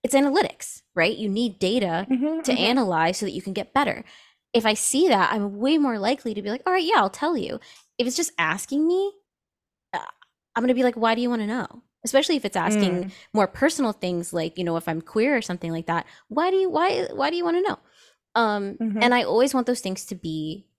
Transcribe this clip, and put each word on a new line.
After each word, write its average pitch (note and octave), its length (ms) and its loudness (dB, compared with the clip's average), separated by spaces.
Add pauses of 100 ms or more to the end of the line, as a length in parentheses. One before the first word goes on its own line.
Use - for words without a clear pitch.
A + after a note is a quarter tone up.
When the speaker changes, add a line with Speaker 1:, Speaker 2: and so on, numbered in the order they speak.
Speaker 1:
it's B3 120 -2
analytics, - 680 0 (120)
right? F3+ 220 2
You G#3+ 120 -4
need G#3 300 -2
data F#3+ 520 0
Speaker 2:
Mm-hmm, D4+ 320 0
Speaker 1:
to B3+ 100 0
Speaker 2:
mm-hmm. B3 100 0
Speaker 1:
analyze F#3 560 2
so G#3 80 -4
that - 60 -4
you F#3 100 -8
can F#3+ 100 -8
get - 220 -8
better. C#4 300 0 (480)
If A3+ 140 2
I G#3+ 80 4
see D#4 340 2
that, G3 240 4
I'm G3+ 260 -2
way C#4+ 200 2
more B3 200 0
likely A3 360 -2
to G3+ 80 -6
be G#3 80 -6
like, B3 160 -6
"All F#4 60 0
right, F#4 120 2
yeah, E4 120 2
I'll G3 140 4
tell - 260 -2
you." - 240 -6 (380)
If A#3+ 80 0
it's B3 100 -4
just E4+ 220 -2
asking G3+ 500 0
me, G4 240 0 (800)
uh, - 60 -6 (580)
I'm A3+ 60 0
gonna B3 120 4
be B3+ 80 2
like, B3 140 2
"Why A3+ 180 2
do A3+ 60 -2
you A#3+ 100 0
wanna A3+ 160 -2
know?" A#3+ 360 -6 (200)
Especially D4 340 2
if A3 100 -2
it's G3+ 100 -4
asking F#3 480 2
Speaker 2:
Mm. F#3+ 60 -10 (240)
Speaker 1:
more G3+ 120 4
personal C4+ 460 0
things, F3+ 400 -4
like, E3 240 -4
you F3+ 80 -4
know, E3 140 0
if D#3+ 100 -6
I'm E3 140 -4
queer B3 340 0
or A3 60 -2
something F3 280 -6
like E3 160 -6
that, E3+ 200 -2 (220)
"Why D#4+ 220 0
do F#4+ 60 2
you, F#4+ 140 2
why, F4 420 0
why C#4 160 -2
do E4+ 80 -2
you F4 80 -2
wanna E4+ 160 0
know?" - 180 -2 (560)
Um, G#3 460 0
Speaker 2:
Mm-hmm. A3 220 0
Speaker 1:
and B3 120 6
I B3 100 4
always A#3+ 280 4
want B3+ 140 0
those B3 160 -2
things F#3+ 240 -6
to G3+ 80 -10
be D#3+ 520 -8 (120)